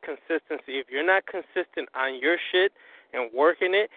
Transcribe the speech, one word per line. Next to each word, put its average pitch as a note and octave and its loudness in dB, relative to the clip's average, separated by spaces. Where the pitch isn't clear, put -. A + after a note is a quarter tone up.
consistency. D3+ -6
If C3 -8
you're C#3 -4
not F#3 2
consistent E3+ -6
on C3 -2
your D3+ 0
shit F#3 4
and B2 -6
working E3 2
it, G#3 2